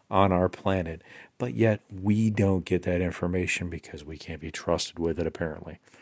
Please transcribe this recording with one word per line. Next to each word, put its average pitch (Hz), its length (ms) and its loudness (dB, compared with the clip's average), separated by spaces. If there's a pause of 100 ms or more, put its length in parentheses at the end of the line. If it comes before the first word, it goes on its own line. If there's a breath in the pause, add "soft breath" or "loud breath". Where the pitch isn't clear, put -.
on 98 220 6
our 90 180 4
planet. 87 540 -2 (340 loud breath)
But 123 160 -4
yet 110 280 4 (100)
we 104 400 2
don't 98 340 2
get 90 180 0
that 87 180 0
information 90 680 -2
because 78 340 -12
we 78 140 -14
can't 78 240 -12
be 80 80 -10
trusted - 480 -2
with 82 220 -2
it, 82 80 0
apparently. 82 500 -6 (240 soft breath)